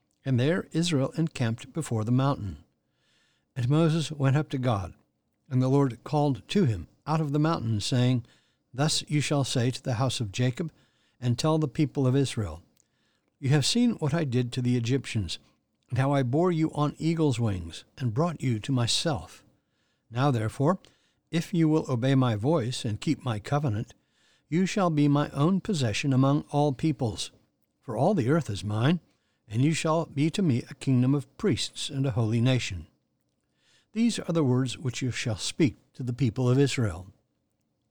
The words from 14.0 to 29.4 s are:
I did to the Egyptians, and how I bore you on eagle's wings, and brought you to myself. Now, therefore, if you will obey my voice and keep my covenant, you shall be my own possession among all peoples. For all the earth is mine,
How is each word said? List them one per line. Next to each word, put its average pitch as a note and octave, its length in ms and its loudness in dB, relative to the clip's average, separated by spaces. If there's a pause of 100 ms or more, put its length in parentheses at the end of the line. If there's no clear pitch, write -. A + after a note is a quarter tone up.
I E3+ 120 0
did B2 260 -2
to C3 100 -4
the B2 140 2
Egyptians, A#2 640 -2 (500)
and B2 80 -4
how C3+ 140 2
I C#3 120 2
bore D3+ 280 2
you D#3+ 220 0
on D3 240 0
eagle's D3+ 420 0
wings, F#2+ 460 -4 (120)
and A#2+ 160 -4
brought D#3 280 -2
you A#2+ 180 0
to C3+ 140 -4
myself. - 680 -2 (720)
Now, C3 180 2
therefore, C3+ 500 0 (520)
if E3 220 -4
you E3 160 4
will D#3 200 2
obey C3 260 2
my B2 200 2
voice B2+ 480 -2
and G2+ 160 -4
keep - 240 -2
my A2 160 -4
covenant, C3 540 -2 (560)
you F3+ 160 0
shall F3+ 240 0
be D3 180 4
my C#3+ 220 2
own E3 320 2
possession C#3 500 -2
among C3+ 300 4 (100)
all D3 220 0
peoples. - 580 -4 (500)
For A2+ 140 -8
all D#3 180 2
the B2+ 160 0
earth D#3 200 2
is G2+ 160 -6
mine, A#2 340 2 (480)